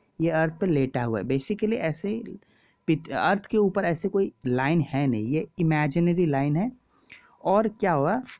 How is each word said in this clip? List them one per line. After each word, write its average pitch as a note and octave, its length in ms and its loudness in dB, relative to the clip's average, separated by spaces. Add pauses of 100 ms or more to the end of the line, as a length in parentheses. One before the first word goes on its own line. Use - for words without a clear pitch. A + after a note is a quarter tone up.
(220)
ये E3 80 2
अर्थ D#3+ 300 0
पे G3 60 -2
लेटा C3+ 380 0
हुआ A2+ 160 -2
है। F#2 60 -4
Basically, G#3 480 -2
ऐसे G3+ 500 -4 (640)
पित-, D#3+ 240 -2
अर्थ E3 340 0
के A3 120 -2
ऊपर G3 280 2
ऐसे F3 240 -2
कोई G3 240 -2 (120)
लाइन C3+ 360 2
है C#3 260 0
नहीं, A2 160 0
ये D3 240 -2 (120)
इमेजिनरी E3+ 680 2
लाइन C#3+ 300 0
है। A3 160 0 (720)
और G#3 240 2
क्या G#3+ 240 0
हुआ, E3 320 2 (160)